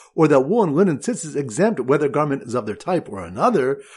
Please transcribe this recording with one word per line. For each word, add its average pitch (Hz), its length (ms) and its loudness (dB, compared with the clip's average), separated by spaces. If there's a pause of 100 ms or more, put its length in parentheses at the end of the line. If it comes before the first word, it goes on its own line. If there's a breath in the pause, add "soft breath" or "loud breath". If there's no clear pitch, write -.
(140 loud breath)
or 160 140 4
that 135 200 4
wool 226 140 2
and 156 120 0
linen 165 240 2
tzitzis 160 380 -6
exempt 143 440 0
whether 139 280 2
garment 143 340 -2
is 113 120 -8
of 120 100 -2
their 107 100 -6
type 175 340 -4
or 98 120 -10
another, 139 600 0 (160 loud breath)